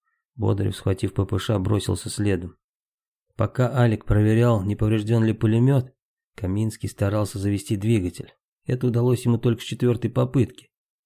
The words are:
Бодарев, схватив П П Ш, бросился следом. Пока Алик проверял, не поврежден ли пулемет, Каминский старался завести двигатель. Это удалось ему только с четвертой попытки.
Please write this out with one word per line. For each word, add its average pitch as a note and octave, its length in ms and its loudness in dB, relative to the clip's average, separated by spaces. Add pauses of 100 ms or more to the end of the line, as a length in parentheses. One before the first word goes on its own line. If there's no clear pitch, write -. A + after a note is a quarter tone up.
(340)
Бодарев, G2+ 420 -2
схватив - 380 -4
П G2 100 0
П G2 140 -4
Ш, G#2 200 -2
бросился G2 520 -2
следом. F#2 460 -4 (800)
Пока A#2 380 0
Алик A#2+ 300 2
проверял, A2 580 4
не G2+ 140 -2
поврежден A2 480 2
ли A2 80 2
пулемет, A#2+ 600 2 (420)
Каминский G#2 540 -4
старался G2+ 500 -2
завести G2+ 380 -2
двигатель. G2+ 560 -2 (320)
Это B2+ 220 -2
удалось A#2+ 380 0
ему A#2+ 140 2
только A#2 240 0
с - 20 -14
четвертой A#2+ 460 -2
попытки. B2+ 600 -2 (360)